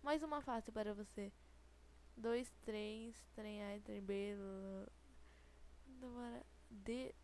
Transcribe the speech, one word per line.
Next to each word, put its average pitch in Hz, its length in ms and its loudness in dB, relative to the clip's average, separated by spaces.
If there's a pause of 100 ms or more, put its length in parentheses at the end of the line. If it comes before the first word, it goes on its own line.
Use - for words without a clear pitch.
Mais 294 220 8
uma 302 180 4
fácil 233 320 2
para 214 220 4
você. 202 360 -2 (840)
Dois 233 320 4 (120)
trens, 220 640 -2 (120)
trem 214 260 -2
A 202 160 0
e 208 40 -4
trem 208 200 -2
B. 196 340 4 (1500)
Demora 240 580 -4 (260)
D. 226 440 0 (100)